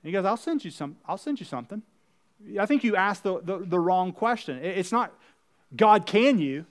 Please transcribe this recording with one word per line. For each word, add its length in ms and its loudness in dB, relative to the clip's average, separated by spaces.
He 100 -10
goes, 140 -2
"I'll 120 0
send 280 -4
you 60 -8
some, 240 -10
I'll 140 -6
send 200 -6
you 60 -12
something." 380 -10
I 60 2
think 180 0
you 120 2
asked 260 0
the, 200 -2
the, 180 -6
the 200 0
wrong 340 2
question. 440 -4
It, 220 -6
it's 120 -4
not, 220 0
"God, 320 6
can 320 4
you?" 320 -2